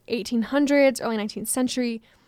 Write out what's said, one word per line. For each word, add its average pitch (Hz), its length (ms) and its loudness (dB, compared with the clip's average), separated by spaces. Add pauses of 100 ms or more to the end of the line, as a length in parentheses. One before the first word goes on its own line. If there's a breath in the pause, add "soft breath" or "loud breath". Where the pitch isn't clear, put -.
eighteen 233 360 -2
hundreds, 269 580 4
early 226 160 -2
nineteenth 214 320 -6
century, 247 520 -2 (260 soft breath)